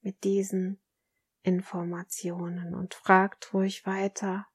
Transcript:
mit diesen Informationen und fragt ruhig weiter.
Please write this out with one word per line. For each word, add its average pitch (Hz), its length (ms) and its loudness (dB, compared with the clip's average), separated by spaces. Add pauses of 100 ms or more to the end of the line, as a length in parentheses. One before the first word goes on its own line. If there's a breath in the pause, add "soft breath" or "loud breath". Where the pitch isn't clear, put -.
mit 196 220 -8
diesen 196 560 0 (600)
Informationen 175 1300 -4
und 185 180 -6
fragt - 600 4
ruhig 190 320 0
weiter. 196 680 -2